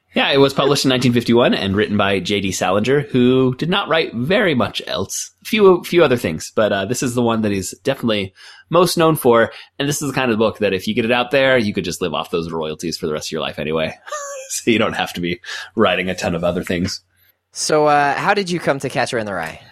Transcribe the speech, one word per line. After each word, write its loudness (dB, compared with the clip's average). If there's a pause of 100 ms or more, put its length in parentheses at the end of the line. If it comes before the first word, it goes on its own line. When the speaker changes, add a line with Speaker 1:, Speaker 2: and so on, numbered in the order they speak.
(140)
Speaker 1:
Yeah, 0
it 4
was 6
published 0
in 4
nineteen 2
fifty-one 4
and -2
written 0
by 2
J -2
D -4
Salinger, 0
who 2
did -6
not -2
write 0
very 0
much -2
else. -8 (120)
A -20
few, 4
few 4
other 2
things, -6
but, 2
uh, -2
this -4
is -4
the 0
one 0
that 0
he's -4 (140)
definitely -2 (340)
most 2
known 4
for, 4 (280)
and -2
this -4
is -4
the -6
kind 0
of 2
book 0
that 0
if -4
you -4
get 0
it 0
out 0
there, 4
you 0
could -4
just -6
live -4
off -6
those -4
royalties -6
for -6
the -4
rest -8
of -8
your -4
life -8
anyway. -4 (100)
<laughs> -18 (420)
So -4
you 4
don't 0
have -6
to -8
be -6 (340)
writing 2
a -2
ton -4
of -4
other -2
things. -4 (520)
Speaker 2:
So, 0
uh, 2
how 0
did -4
you -2
come -2
to -6
Catcher -4
in -4
the -8
Rye? -8 (140)